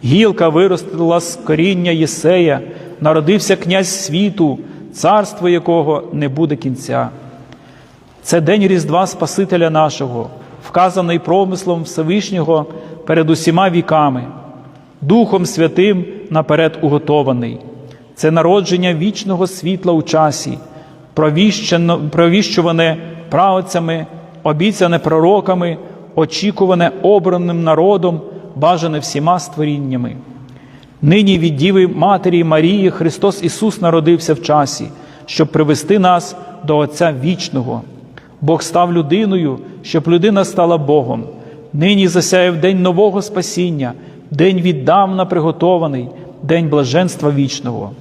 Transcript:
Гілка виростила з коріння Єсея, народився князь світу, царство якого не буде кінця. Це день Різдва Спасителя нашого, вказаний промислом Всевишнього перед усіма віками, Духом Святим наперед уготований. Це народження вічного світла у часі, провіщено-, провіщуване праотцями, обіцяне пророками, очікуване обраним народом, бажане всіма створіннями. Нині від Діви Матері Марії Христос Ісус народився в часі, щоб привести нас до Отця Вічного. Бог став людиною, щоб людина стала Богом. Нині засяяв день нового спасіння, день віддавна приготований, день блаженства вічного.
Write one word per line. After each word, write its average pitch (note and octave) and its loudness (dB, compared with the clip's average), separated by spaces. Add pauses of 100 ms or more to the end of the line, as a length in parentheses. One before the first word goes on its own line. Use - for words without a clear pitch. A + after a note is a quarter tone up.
Гілка F3 4
виростила E3+ 2
з - -10
коріння F3 0
Єсея, D#3+ 2 (400)
народився D#3+ 2
князь F#3 -2
світу, E3 0 (340)
царство G3+ 0
якого E3 0 (100)
не D3 -2
буде D3 -2
кінця. B2+ -4 (1120)
Це E3+ 0
день F#3+ 2
Різдва F3 0
Спасителя E3+ -2
нашого, C#3 -2 (380)
вказаний F3 0
промислом F3 -2
Всевишнього D#3+ -2 (400)
перед D#3+ 2
усіма E3+ 2
віками, D3+ 0 (760)
Духом G3 2
Святим F3 0 (240)
наперед D#3 0
уготований. C#3 0 (560)
Це D#3 0
народження F3 2
вічного F#3 -2
світла F#3 -2
у D#3+ 2
часі, - 0 (580)
провіщено-, E3+ 0
провіщуване E3 2 (320)
праотцями, E3+ 0 (380)
обіцяне E3+ 2
пророками, F3 2 (380)
очікуване F3+ 0 (100)
обраним F3 2
народом, E3+ 2 (340)
бажане D#3 0
всіма D#3+ -2
створіннями. C#3 -4 (880)
Нині F#3+ 4
від D#3+ 0
Діви F#3 4
Матері F3 2
Марії E3 2
Христос F#3+ -2
Ісус G3+ -2
народився E3 2
в - -4
часі, D3 0 (400)
щоб - 0
привести D#3 0
нас F3+ 2 (280)
до D3+ 0
Отця D3 0 (100)
Вічного. B2+ -4 (600)
Бог D#3 0
став F3 0
людиною, E3+ 0 (240)
щоб D#3+ -4
людина F#3+ 2
стала F3 2
Богом. C#3+ 0 (500)
Нині F#3+ 2
засяяв F3+ 2
день F#3 2
нового F#3 2
спасіння, E3+ -4 (380)
день F3 2
віддавна F3+ 2
приготований, E3 0 (360)
день D#3+ 0
блаженства D3 0
вічного. B2 -4